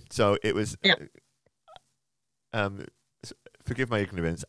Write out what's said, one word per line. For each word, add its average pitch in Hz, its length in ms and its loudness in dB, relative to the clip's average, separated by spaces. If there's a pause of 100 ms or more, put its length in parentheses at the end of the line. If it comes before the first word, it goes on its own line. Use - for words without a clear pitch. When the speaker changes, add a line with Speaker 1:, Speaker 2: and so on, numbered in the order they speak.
Speaker 1:
so 101 320 4
it 107 140 0
was, 104 260 -2
Speaker 2:
Yeah. 190 140 4 (1600)
Speaker 1:
um, 101 320 -2 (380)
s-, - 100 -16 (320)
forgive 127 240 -2
my 113 100 2
ignorance. 85 500 -2